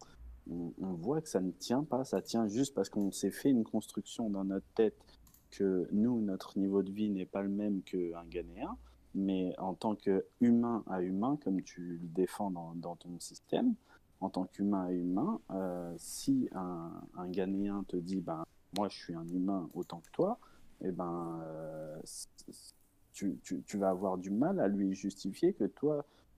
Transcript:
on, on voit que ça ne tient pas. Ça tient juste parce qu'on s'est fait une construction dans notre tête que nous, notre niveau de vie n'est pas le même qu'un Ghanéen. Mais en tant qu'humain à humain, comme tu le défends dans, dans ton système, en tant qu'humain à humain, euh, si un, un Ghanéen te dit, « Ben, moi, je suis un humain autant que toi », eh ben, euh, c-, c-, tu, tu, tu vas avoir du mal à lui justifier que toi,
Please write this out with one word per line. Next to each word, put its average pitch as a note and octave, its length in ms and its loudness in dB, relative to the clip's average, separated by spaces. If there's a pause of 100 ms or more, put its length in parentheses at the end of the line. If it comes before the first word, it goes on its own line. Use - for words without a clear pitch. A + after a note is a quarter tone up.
(520)
on, F2 280 -4
on F#2 140 -4
voit G#2 260 0
que D#3 100 -6
ça F#2+ 120 2
ne F#2 80 2
tient B2 340 0
pas. C3 200 0
Ça G2 180 2
tient A2+ 260 2
juste B2 280 0
parce G2 140 2
qu'on G2 220 2
s'est G2 200 0
fait - 180 2
une A#2+ 140 6
construction - 680 -4
dans G2 140 0
notre F#2+ 320 -2
tête A2 220 4 (520)
que F#2+ 420 2
nous, A2+ 300 4
notre G2 380 -2
niveau G2 240 4
de F#2+ 80 -4
vie G#2 180 0
n'est F#2 160 0
pas G2 160 -4
le G2+ 80 -2
même G2+ 320 0
qu'un E2+ 480 -4
Ghanéen. F2 480 -8 (400)
Mais F#2+ 420 2
en F#2 140 -2
tant G#2+ 220 0
qu'humain A#2 920 4
à F#2 120 0
humain, G2+ 400 0
comme F#2+ 200 2
tu F2 400 -8
le F2 80 -8
défends F#2 420 0
dans, E2+ 240 -6
dans E2+ 220 -8
ton F2 240 -12
système, - 520 0 (460)
en F#3+ 100 -2
tant F#2 140 -2
qu'humain G2 440 0
à F2+ 40 -2
humain, F#2 480 0 (120)
euh, F#2 440 -4
si - 580 0
un, E3+ 380 -6 (240)
un F2+ 140 -8
Ghanéen G2 580 0
te - 80 -6
dit, « F2+ 260 -2
Ben, E2 220 -6 (320)
moi, G2 140 0
je - 80 -8
suis - 160 -10
un E2 120 -6
humain F#2 480 0
autant E2+ 280 -6
que - 100 -20
toi », G3+ 260 2 (460)
eh F#2 80 0
ben, E2+ 540 -4
euh, D#2 580 -8
c-, - 240 -12 (240)
c-, - 220 -20 (400)
tu, - 280 -2
tu, D#2+ 240 -6
tu - 120 -4
vas G2 140 6
avoir F#2 260 2
du F#2 140 -4
mal D#3+ 280 2
à A2 80 4
lui G2 260 4
justifier G2+ 600 0
que A2+ 100 0
toi, C#3+ 420 0 (320)